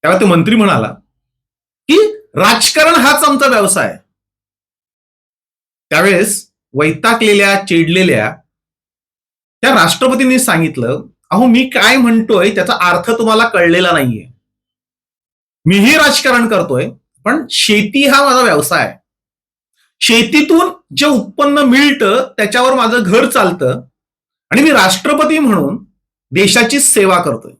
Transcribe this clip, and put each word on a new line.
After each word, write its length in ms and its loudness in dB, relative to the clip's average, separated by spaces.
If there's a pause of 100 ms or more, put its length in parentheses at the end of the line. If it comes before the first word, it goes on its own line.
त्यावेळेस 180 0
तो 60 2
मंत्री 300 2
म्हणाला 320 0 (1000)
की, 240 2 (220)
"राजकारण 600 0
हाच 300 2
आमचा 220 0
व्यवसाय." 520 -2 (1900)
त्यावेळेस 600 -2 (220)
वैतागलेल्या, 960 0
चिडलेल्या 680 0 (1300)
त्या 120 2
राष्ट्रपतींनी 640 0
सांगितलं, 640 -2 (280)
"अहो, 160 2
मी 220 2
काय 280 0
म्हणतोय 580 0
त्याचा 200 -2
अर्थ 360 -2
तुम्हाला 380 0
कळलेला 440 0
नाहीये. 360 -4 (1400)
मीही 300 4
राजकारण 520 0
करतोय, 420 -4 (340)
पण 260 -4
शेती 560 0
हा 180 2
माझा 160 2
व्यवसाय 460 0
आहे. 120 -12 (1000)
शेतीतून 960 0
जे 100 0
उत्पन्न 520 -2
मिळतं 800 0
त्याच्यावर 380 -2
माझं 280 -2
घर 260 0
चालतं 520 -2 (680)
आणि 120 2
मी 80 4
राष्ट्रपती 680 0
म्हणून 460 -2 (460)
देशाची 500 0
सेवा 420 0
करतोय. 380 -8